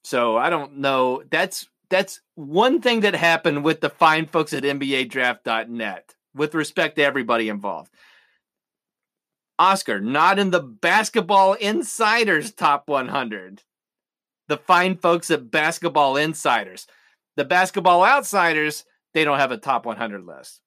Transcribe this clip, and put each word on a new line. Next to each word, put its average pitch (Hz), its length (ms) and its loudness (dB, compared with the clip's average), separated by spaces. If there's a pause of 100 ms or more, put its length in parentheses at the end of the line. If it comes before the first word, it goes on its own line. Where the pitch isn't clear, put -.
So 120 320 0
I 131 120 2
don't 143 300 -4
know. 135 500 0
That's, 170 400 -4 (220)
that's 185 300 -2 (140)
one 202 460 0
thing 233 200 0
that 202 140 2
happened 165 480 0
with 160 180 0
the 147 100 -2
fine 160 360 2
folks 156 280 -2
at 135 100 -6
N 143 140 -2
B 139 160 -4
A 131 100 0
draft 123 400 -2
dot 113 240 -4
net 110 460 -10 (200)
with 151 200 -4
respect 156 420 -2
to 147 80 2
everybody 117 460 0
involved. 98 420 -10 (1600)
Oscar, 170 440 2
not 160 400 2
in 196 100 0
the 175 100 2
Basketball 190 920 2
Insider's 214 960 0
top 147 380 0
one 131 180 -2
hundred. 104 560 -8 (840)
The 147 80 -2
fine 180 400 2
folks 170 340 0
at 127 180 -2
Basketball 151 680 0
Insiders. 127 720 -2 (480)
The - 80 -2
Basketball 180 600 2
Outsiders, 175 800 0 (280)
they 156 100 2
don't 147 160 2
have 135 140 2
a 113 40 -6
top 120 300 -4
one 110 100 -8
hundred 101 300 -10
list. 67 400 -20